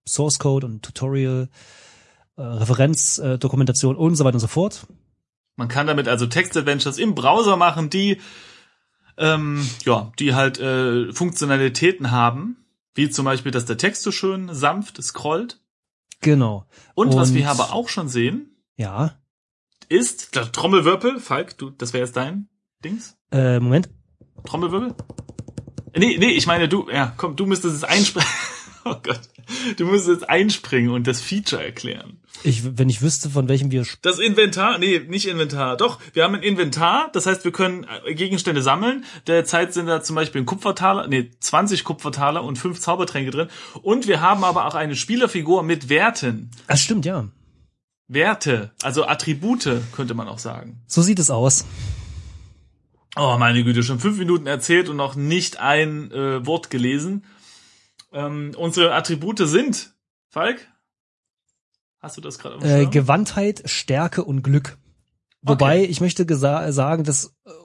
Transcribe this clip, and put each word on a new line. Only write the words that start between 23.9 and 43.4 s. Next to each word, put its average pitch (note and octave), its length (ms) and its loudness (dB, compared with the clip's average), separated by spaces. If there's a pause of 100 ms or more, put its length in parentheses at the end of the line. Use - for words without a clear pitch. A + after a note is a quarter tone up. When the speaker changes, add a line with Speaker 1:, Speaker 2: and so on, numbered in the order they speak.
Speaker 2:
Trommelwirbel? F#3+ 480 -4 (1040)
Nee, G#3 220 4
nee, A3+ 120 4
ich D3 140 2
meine, E3+ 240 2
du, F#3+ 220 -2
ja, C3 260 -2
komm, E3 180 -6
du G3 120 -2
müsstest F#3 300 0
es D3+ 60 -8
einspringen. F3 500 2
<laughs> - 40 -6 (520)
Oh G3 140 -6
Gott. - 160 -4 (560)
Du E3+ 100 -2
müsstest F3+ 360 4
jetzt - 80 -6
einspringen D3 640 2
und B2 160 -2
das B2 120 0
Feature G3 420 -4
erklären. - 600 -12 (220)
Speaker 1:
Ich, B2 340 -2
wenn C3 100 4
ich A#2 140 0
wüsste, D3+ 280 0
von C3+ 200 0
welchem C3+ 200 2
wir C3 140 0
sp- - 180 -12
Speaker 2:
Das F3+ 160 0
Inventar? G3+ 600 2
Nee, F3+ 220 2
nicht F3+ 280 -6
Inventar. C#3+ 480 -2
Doch, A#3 240 0 (140)
wir E3 100 4
haben G3 120 2
ein G3 60 -4
Inventar. F3+ 720 2
Das F#3+ 140 -2
heißt, F#3 180 0
wir F3+ 80 0
können, F3+ 340 -2 (200)
äh, D#3+ 100 -4
Gegenstände F3 460 -2
sammeln. G#3 420 2 (240)
Derzeit E3+ 460 2
sind F3 140 -4
da D#3+ 140 0
zum D#3+ 140 -6
Beispiel D3+ 260 -2
ein B2 40 -2
Kupfertaler, F#3+ 640 0
nee, B2+ 200 0 (120)
zwanzig F#3 420 0
Kupfertaler D3 640 -2
und C#3+ 120 -6
fünf F3 220 -6
Zaubertränke E3 520 -2
drin. D#3+ 180 -4 (320)